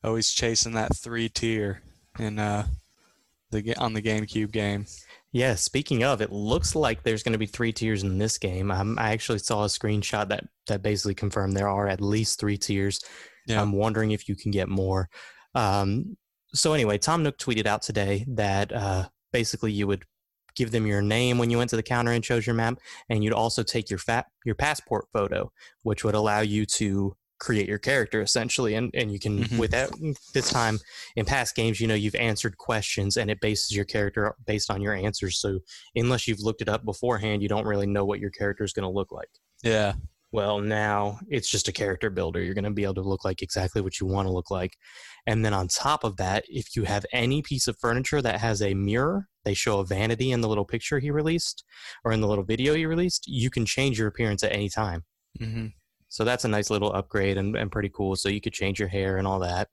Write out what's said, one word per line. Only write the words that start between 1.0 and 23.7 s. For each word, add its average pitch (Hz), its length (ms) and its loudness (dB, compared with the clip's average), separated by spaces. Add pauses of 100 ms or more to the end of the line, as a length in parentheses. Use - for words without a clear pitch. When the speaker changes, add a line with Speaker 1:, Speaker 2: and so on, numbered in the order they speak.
Speaker 1:
tier 107 540 -2 (340)
in, 107 220 -4
uh, 104 260 0 (880)
the 107 100 -2
ga-, 113 140 -4
on 117 180 -2
the 107 80 -2
GameCube 107 500 0
game. 101 360 -2 (440)
Speaker 2:
Yeah, 123 220 4
speaking 127 500 0
of, 127 180 4
it 107 100 -2
looks 104 440 0
like 127 280 2
there's 110 180 0
gonna 113 160 0
be 107 80 0
three 113 260 -2
tiers 110 300 0
in 95 160 0
this 107 220 0
game. 95 320 -2
Um, 98 260 0
I 110 140 2
actually 110 260 0
saw 104 260 0
a 104 40 2
screenshot 104 600 0
that, 101 160 -2 (200)
that 101 160 -2
basically 104 320 0
confirmed 98 420 0
there 98 140 2
are 101 180 0
at 95 140 -2
least 104 380 0
three 104 180 0
tiers. 98 420 0 (460)
Speaker 1:
Yeah. 110 160 2
Speaker 2:
I'm 104 120 2
wondering 107 360 2
if 107 180 -2
you 101 80 -2
can - 140 -4
get 95 200 0
more. 95 380 2 (460)
Um, 104 640 2 (360)
so 156 200 2
anyway, 110 240 4
Tom 160 240 2
Nook 147 160 0
tweeted 110 300 0
out 107 160 2
today 101 460 0
that, 101 440 0
uh, 95 340 0 (240)
basically 113 400 0
you 101 140 0
would 98 180 0 (520)
give 113 160 0
them 110 160 2
your 101 160 2
name 120 340 4
when 117 140 2
you 120 80 4
went 120 100 2
to 117 60 0
the 110 80 0
counter 120 280 2
and 117 120 2
chose 117 240 0
your 120 80 2
map, 113 240 0 (280)
and 107 160 2
you'd 110 100 2
also 113 280 2
take 110 300 -2